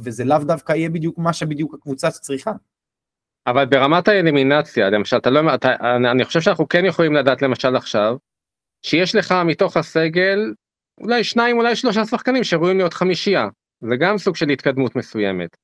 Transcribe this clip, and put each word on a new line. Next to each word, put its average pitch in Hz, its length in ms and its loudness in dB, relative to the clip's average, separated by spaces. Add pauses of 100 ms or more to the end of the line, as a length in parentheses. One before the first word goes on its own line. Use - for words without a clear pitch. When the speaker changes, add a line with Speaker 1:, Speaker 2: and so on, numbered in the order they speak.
Speaker 1:
וזה 120 220 -6
לאו 143 120 4
דווקא 151 360 -2
יהיה 160 160 -2
בדיוק 165 280 -4
מה 165 160 -2
שבדיוק 156 400 -6
הקבוצה 147 380 -6
צריכה. 139 400 -8 (960)
Speaker 2:
אבל 131 180 2
ברמת 139 420 4
האלימינציה, 143 840 2
למשל, 104 280 2
אתה 123 120 -2
לא, 151 260 4
אתה, 123 200 0 (200)
אני, 123 160 2
אני 127 140 2
חושב 165 160 0
שאנחנו 165 260 0
כן 180 180 2
יכולים 165 280 0
לדעת, 135 280 2
למשל 131 340 0
עכשיו, 113 400 0 (680)
שיש 175 340 0
לך 190 160 0
מתוך 175 460 0
הסגל, 180 760 0 (480)
אולי 226 220 -2
שניים, 240 340 0
אולי 233 180 0
שלושה 220 300 -2
שחקנים 247 380 -2
שראויים 180 340 0
להיות 180 160 0
חמישייה. 180 540 0 (340)
זה 117 140 -2
גם 180 220 0
סוג 175 180 -2
של 151 140 -2
התקדמות 135 460 -2
מסוימת. 98 680 -4